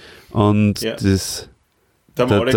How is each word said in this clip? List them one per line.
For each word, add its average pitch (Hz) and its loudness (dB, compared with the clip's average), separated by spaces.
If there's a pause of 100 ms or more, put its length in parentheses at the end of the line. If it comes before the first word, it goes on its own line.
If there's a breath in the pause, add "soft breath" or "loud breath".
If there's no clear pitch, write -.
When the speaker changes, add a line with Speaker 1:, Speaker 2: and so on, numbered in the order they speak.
(320 loud breath)
Speaker 1:
Und 104 0
Speaker 2:
Ja. 110 -6
Speaker 1:
das - -2 (640)
Speaker 2:
Da 120 0
haben 127 0
Speaker 1:
da, 107 4
Speaker 2:
alle 117 0
Speaker 1:
da, 131 0